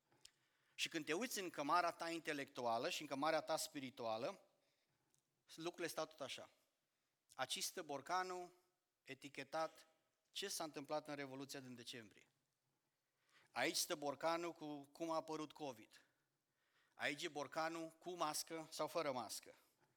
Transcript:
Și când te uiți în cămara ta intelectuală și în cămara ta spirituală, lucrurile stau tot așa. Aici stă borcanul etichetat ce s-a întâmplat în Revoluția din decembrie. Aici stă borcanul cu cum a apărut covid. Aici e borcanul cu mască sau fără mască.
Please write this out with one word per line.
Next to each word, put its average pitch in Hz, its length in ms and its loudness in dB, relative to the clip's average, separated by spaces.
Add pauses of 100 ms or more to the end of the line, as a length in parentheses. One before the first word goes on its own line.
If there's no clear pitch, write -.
(760)
Și - 140 0
când 156 160 -2
te 151 80 2
uiți 214 260 0
în 185 100 -2
cămara 165 420 6
ta 165 180 -4
intelectuală 139 800 2
și 170 120 0
în 151 60 -6
cămara 147 340 4
ta 160 160 2
spirituală, 131 840 -2 (1120)
lucrurile 170 320 -2
stau 156 180 0
tot - 160 -12
așa. - 280 -6 (840)
Aici 131 280 0
stă - 180 -2
borcanul 180 720 0 (520)
etichetat 143 840 -4 (440)
ce - 160 -2
s-a 185 160 -2
întâmplat 151 440 -2
în 147 80 -4
Revoluția 139 440 -6
din 127 160 -10
decembrie. 117 520 -10 (1200)
Aici 151 260 2
stă - 180 2
borcanul 160 580 0
cu 147 300 -6
cum 165 280 -4
a 160 40 2
apărut 156 360 -2
covid. 123 500 -8 (920)
Aici 143 300 0
e 175 40 -2
borcanul 160 720 -2
cu 180 160 -6
mască 160 580 0
sau 156 160 0
fără 151 240 2
mască. 113 460 -4 (400)